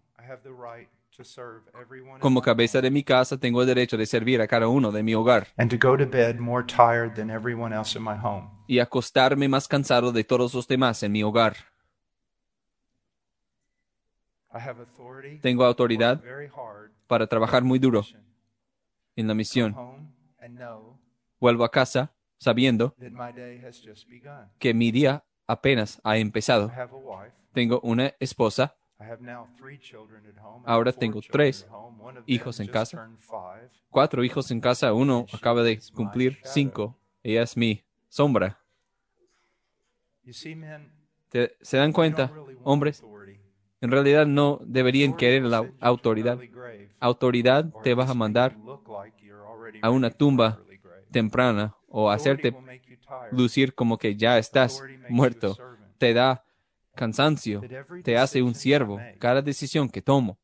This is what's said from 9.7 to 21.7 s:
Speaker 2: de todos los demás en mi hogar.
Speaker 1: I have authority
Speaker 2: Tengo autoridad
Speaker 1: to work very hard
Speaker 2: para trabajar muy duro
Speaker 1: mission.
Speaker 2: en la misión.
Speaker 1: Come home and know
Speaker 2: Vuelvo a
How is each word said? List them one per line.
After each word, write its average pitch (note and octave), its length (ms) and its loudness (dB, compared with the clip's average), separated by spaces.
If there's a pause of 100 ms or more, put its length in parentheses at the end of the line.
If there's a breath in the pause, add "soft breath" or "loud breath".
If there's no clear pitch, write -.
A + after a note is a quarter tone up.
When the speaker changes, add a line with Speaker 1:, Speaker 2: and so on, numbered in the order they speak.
Speaker 2:
de A2+ 120 0
todos B2 300 0
los B2 140 -6
demás B2+ 360 0
en G2+ 80 -2
mi G#2+ 120 0
hogar. G#2+ 320 2 (3000)
Speaker 1:
I A#2 60 -14
have A#2+ 220 -14
authority C3+ 580 -20
Speaker 2:
Tengo B2+ 240 0
autoridad A#2+ 560 2
Speaker 1:
to - 60 -20
work B2+ 120 -16
very C#3+ 100 -16
hard G#2+ 440 -20 (160)
Speaker 2:
para A2+ 180 0
trabajar A2+ 380 2
muy B2+ 160 2
duro A#2+ 220 4
Speaker 1:
mission. - 200 -18 (960)
Speaker 2:
en A2 120 -4
la G#2+ 60 -2
misión. A2 400 -2
Speaker 1:
Come B2 140 -14
home D3 200 -20 (340)
and A#2+ 160 -20
know A#2+ 420 -20 (400)
Speaker 2:
Vuelvo A#2+ 240 4
a A#2 80 0